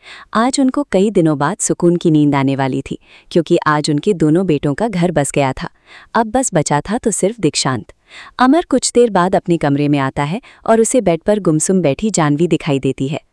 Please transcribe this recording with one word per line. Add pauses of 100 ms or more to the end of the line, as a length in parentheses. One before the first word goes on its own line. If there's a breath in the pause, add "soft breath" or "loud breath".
(340 loud breath)
आज
उनको
कई
दिनों
बाद
सुकून
की
नींद
आने
वाली
थी, (320 soft breath)
क्योंकि (100)
आज
उनके
दोनों
बेटों
का
घर
बस
गया
था। (440 loud breath)
अब
बस
बचा
था
तो
सिर्फ
दीक्षांत। (460 loud breath)
अमर
कुछ
देर
बाद
अपने
कमरे
में
आता
है (240 soft breath)
और
उसे
बेड
पर
गुमसुम
बैठी
जानवी
दिखाई
देती
है। (120)